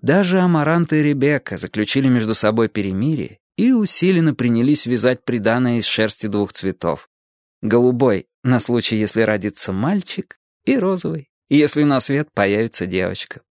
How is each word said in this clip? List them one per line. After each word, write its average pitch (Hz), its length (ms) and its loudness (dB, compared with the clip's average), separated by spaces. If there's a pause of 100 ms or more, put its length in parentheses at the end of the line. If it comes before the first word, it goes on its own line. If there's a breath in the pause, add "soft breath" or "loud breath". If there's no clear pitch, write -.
даже 185 400 2
Амарант 165 520 2
и 156 100 2
Ребекка 143 560 0
заключили 107 500 -2
между 110 260 2
собой 110 340 2
перемирие 101 720 -4 (180)
и 233 160 2
усиленно 180 640 2
принялись 120 520 0
вязать 123 380 0
приданое 120 540 0
из 107 80 -2
шерсти - 400 -2
двух 104 260 -2
цветов: 87 560 -6 (540)
голубой 120 640 2 (160)
на 127 160 2
случай, 117 380 -2
если 107 260 0
родится 104 500 -2
мальчик, 156 640 -6 (260)
и 277 120 0
розовый, 180 520 -4 (200)
если 147 360 2
на 139 160 2
свет 143 340 -2
появится 104 520 0
девочка. 92 640 -6